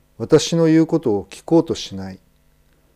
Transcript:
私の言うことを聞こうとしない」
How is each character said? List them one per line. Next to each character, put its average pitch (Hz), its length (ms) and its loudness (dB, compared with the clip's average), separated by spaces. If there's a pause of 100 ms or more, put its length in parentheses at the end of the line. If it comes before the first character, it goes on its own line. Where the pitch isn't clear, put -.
(200)
私 147 360 2
の 165 100 2
言 160 160 4
う 165 40 2
こ 160 140 -2
と 120 140 -2
を 98 120 -4
聞 - 180 -20
こ 165 180 2
う 160 40 0
と 113 80 -6
し - 220 -12
な 95 160 -12
い」 95 80 -18 (760)